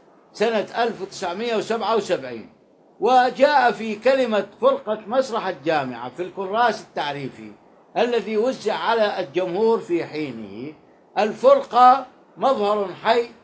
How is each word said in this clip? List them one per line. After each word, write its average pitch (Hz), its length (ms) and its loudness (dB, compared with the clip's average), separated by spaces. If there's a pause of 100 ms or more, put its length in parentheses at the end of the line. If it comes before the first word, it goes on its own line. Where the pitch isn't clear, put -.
(340)
سنة 220 500 -2
ألف 190 180 -4
وتسعمية 196 540 -6
وسبعة 214 400 -2
وسبعين. 131 540 -4 (500)
وجاء 254 720 4
في 214 240 -6
كلمة 233 500 0 (160)
فرقة 214 460 0
مسرح 220 400 -2
الجامعة 139 600 -4
في - 140 -10
الكراس 202 580 -2
التعريفي 143 680 -8 (460)
الذي 220 400 0
وزع 220 380 0
على 202 440 0
الجمهور 180 600 0
في 165 260 -2
حينه: 135 680 -10 (440)
"الفرقة 247 880 4 (320)
مظهر 208 560 0 (100)
حي 233 260 2 (140)